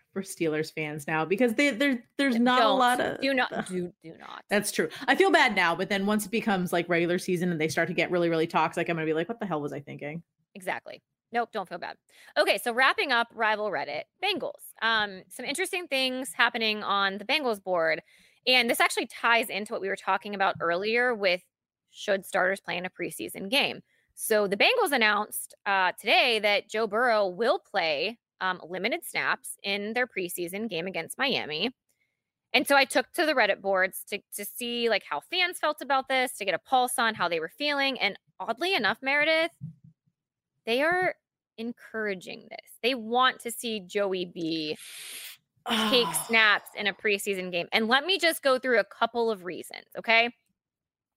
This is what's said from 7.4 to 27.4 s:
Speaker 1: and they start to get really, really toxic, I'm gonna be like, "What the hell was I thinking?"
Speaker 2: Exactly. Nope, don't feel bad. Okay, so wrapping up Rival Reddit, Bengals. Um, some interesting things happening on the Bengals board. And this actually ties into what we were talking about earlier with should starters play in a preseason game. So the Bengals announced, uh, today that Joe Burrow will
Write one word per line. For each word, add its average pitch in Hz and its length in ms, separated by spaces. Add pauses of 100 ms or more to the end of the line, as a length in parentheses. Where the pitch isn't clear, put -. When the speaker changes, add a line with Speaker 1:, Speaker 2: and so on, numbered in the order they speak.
Speaker 1:
and 165 100
they 156 80
start 170 200
to 180 60
get 160 160
really, 175 180
really 165 180
toxic, 170 420
I'm 170 80
gonna 160 100
be 156 80
like, 165 140
"What 233 120
the 208 60
hell 160 140
was 143 120
I 135 80
thinking?" 143 420 (320)
Speaker 2:
Exactly. 185 460 (320)
Nope, 233 200
don't 196 160
feel 175 100
bad. - 160 (420)
Okay, 277 220
so 240 140
wrapping 277 400
up 233 200
Rival 214 380
Reddit, 143 320 (200)
Bengals. 370 500 (100)
Um, 214 460
some 247 180
interesting 349 400
things 262 460
happening 226 500
on 196 360
the 202 60
Bengals 247 380
board. 165 400 (460)
And 247 200
this 262 120
actually 349 260
ties 233 420
into 202 240
what - 80
we 185 80
were 196 60
talking 202 400
about 190 260
earlier 220 540
with 185 280 (500)
should 196 340
starters 190 320
play 175 180
in 180 80
a 185 60
preseason - 580
game. 240 340 (340)
So 208 320
the 196 80
Bengals 370 340
announced, 214 640 (120)
uh, 190 340
today 247 400
that 202 280
Joe 220 200
Burrow 214 400
will 226 320